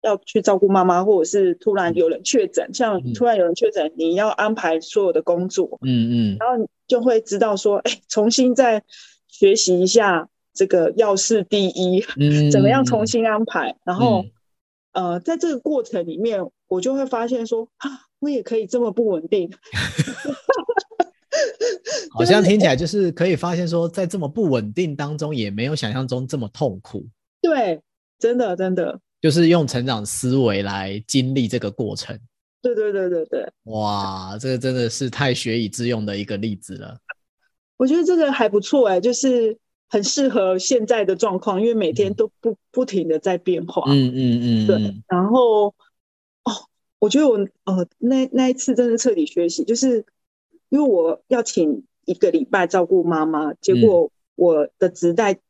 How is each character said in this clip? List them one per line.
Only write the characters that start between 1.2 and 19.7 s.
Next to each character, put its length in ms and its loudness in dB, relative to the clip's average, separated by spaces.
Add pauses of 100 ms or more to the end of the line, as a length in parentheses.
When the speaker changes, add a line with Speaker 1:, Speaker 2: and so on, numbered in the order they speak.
Speaker 1:
者 60 0
是 280 2
突 180 -2
然 200 0
有 160 2
人 120 -6
确 240 2
诊， 220 -4
Speaker 2:
嗯。 60 -14
Speaker 1:
像 400 -2
突 100 0
然 120 4
有 100 4
人 80 0
确 160 2
诊， 160 -2
Speaker 2:
嗯。 100 -6
Speaker 1:
你 180 0
要 140 0
安 260 0
排 240 0
所 260 -2
有 80 2
的 100 2
工 260 0
作， 320 -4
Speaker 2:
嗯， 540 2
嗯。 40 -6
Speaker 1:
然 100 -2
后 100 0
你 100 -2 (180)
就 140 2
会 220 4
知 160 -6
道 180 2
说， 220 0
哎， 200 -4 (100)
重 220 2
新 240 2
再 300 2 (420)
学 300 4
习 240 0
一 60 2
下 420 2 (240)
这 140 0
个 300 2
要 200 2
事 280 0
第 240 0
一， 360 0 (140)
Speaker 2:
嗯， 300 4
Speaker 1:
<laughs> 40 4
怎 80 4
么 80 6
样 160 4
重 220 0
新 200 0
安 200 0
排， 240 -4
Speaker 2:
嗯， 20 -14
嗯。 120 -18
Speaker 1:
然 120 -2
后， 260 2
Speaker 2:
嗯。 80 -12 (600)
Speaker 1:
呃， 280 -4
在 160 -2
这 180 -2
个 60 -6
过 240 -2
程 200 -4
里 140 -10
面， 260 -2 (220)
我 140 -2
就 140 -2
会 120 -2
发 220 -4
现 180 -2
说， 300 -4
啊， 120 -10 (300)
我 100 -4
也 140 -2
可 160 -4
以 80 -4
这 140 -2
么 100 0
不 160 0
稳 220 -2
定。 200 0 (220)